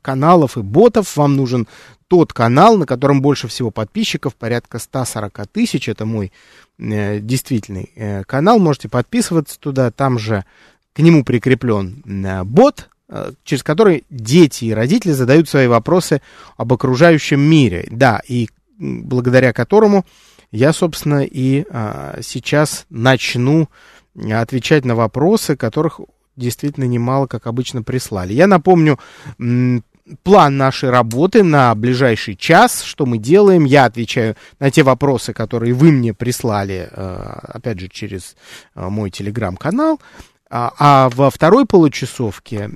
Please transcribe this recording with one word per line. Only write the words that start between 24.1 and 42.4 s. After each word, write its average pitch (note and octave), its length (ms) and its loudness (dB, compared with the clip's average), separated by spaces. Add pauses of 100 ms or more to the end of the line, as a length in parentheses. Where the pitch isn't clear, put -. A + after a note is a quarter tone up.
отвечать B2 540 -2
на B2 80 0
вопросы, C3+ 640 0
которых D3+ 440 -4 (360)
действительно C3+ 480 -6
немало, B2 420 -2
как - 220 -10
обычно, A#2+ 340 -6
прислали. G2+ 500 -8
Я C3+ 140 2
напомню, F3 540 4 (400)
м, B2 440 0 (380)
план E3 360 4
нашей C3+ 340 -2
работы B2 500 2
на D3 320 4
ближайший A#2 640 -2
час, G3 480 2
что - 240 -6
мы A#2+ 100 -2
делаем. F3 460 4
Я C3+ 220 4
отвечаю A2 500 -4 (240)
на C#3 100 0
те D3 140 2
вопросы, C3 500 0
которые A#2 400 -4
вы D3 180 6
мне A#2+ 220 0
прислали, G#2 760 -6
э, G2 480 -12 (160)
опять A2 240 -10
же, F#2+ 80 -12
через, F#2+ 480 -14 (400)
э, F#2 120 -10
мой G2+ 220 -6
Telegram-канал. C#3 880 -4 (480)
А, A#2+ 300 -6
а C#3 380 4
во C3+ 160 2
второй G#3+ 340 2
получасовке A#2+ 1120 -2